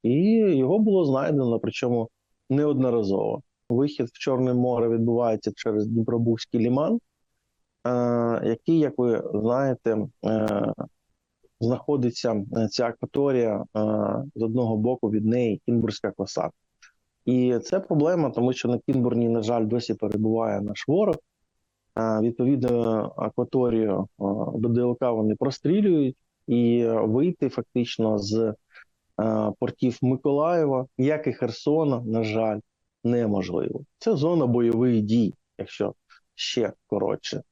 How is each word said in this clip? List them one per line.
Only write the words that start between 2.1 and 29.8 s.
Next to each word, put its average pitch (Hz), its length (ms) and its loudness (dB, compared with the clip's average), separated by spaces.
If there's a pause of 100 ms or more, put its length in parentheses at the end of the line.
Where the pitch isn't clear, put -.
неодноразово. 120 920 0 (280)
Вихід 131 380 0
в - 120 -18
Чорне 127 340 0
море 123 360 2
відбувається 113 640 0
через 107 320 -2
Дніпробузький 117 720 0
ліман, 143 400 0 (880)
е, - 20 -2 (580)
який, 160 320 0
як 143 180 2
ви 120 260 2 (100)
знаєте, 120 640 0 (280)
е, 107 480 0 (880)
знаходиться, 120 840 -2 (140)
е, 110 100 0
ця 120 200 -2
акваторія, 123 680 0
е, - 60 -6 (720)
з 113 60 -4
одного 113 360 0
боку 117 320 0
від 107 160 0
неї 117 400 0
Кінбурзька 110 460 0
коса. - 380 -4 (760)
І 123 380 2
це 185 160 -2
проблема, 160 500 2
тому 123 240 0
що 120 160 -4
на 123 80 0
Кінбурні, 117 520 0
на 117 120 2
жаль, 113 240 0
досі 117 280 -2
перебуває 107 680 0
наш 104 260 -8
ворог. 185 280 2 (840)
Е, 110 240 0
відповідно, 120 960 0
акваторію, 113 880 0 (140)
е, - 20 -4 (300)
Б 110 160 -2
Д 117 120 2
Л 123 160 0
К 123 140 0
вони 107 240 0
прострілюють, 147 800 0 (320)
і 117 400 2
вийти 113 640 0
фактично 113 680 -2
з, 107 380 -2 (680)
е, 107 380 0
портів 123 420 -2